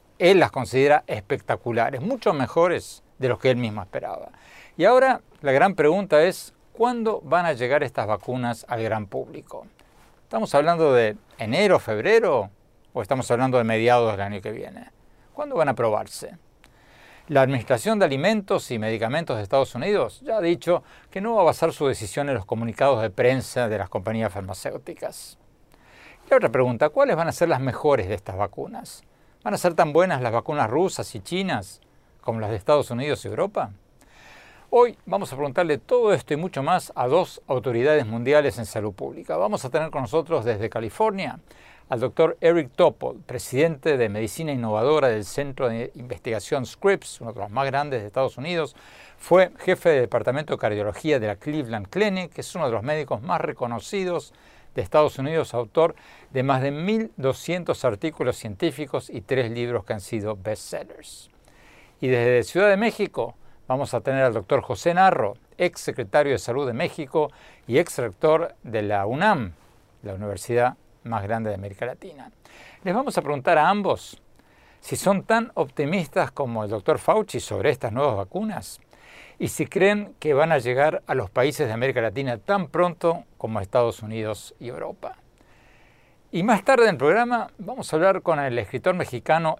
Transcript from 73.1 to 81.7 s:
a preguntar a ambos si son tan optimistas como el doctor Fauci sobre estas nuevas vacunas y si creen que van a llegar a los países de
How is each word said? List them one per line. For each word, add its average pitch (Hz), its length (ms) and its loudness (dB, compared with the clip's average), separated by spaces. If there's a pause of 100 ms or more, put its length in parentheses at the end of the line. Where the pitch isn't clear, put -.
a 165 60 -2
preguntar 147 340 2
a 156 140 6
ambos 190 500 -2 (600)
si - 140 -10
son 190 280 0
tan 226 320 0
optimistas 156 800 -2
como 117 320 -4
el 101 60 -6
doctor 113 280 0
Fauci 208 420 0
sobre 104 300 -2
estas 131 220 -4
nuevas 127 240 0
vacunas 98 640 -8 (580)
y 147 100 -4
si - 180 -4
creen 202 520 0
que 151 160 0
van 160 180 4
a 147 60 4
llegar 127 480 0
a 143 80 -2
los 113 160 -2
países 156 360 0
de 110 60 -2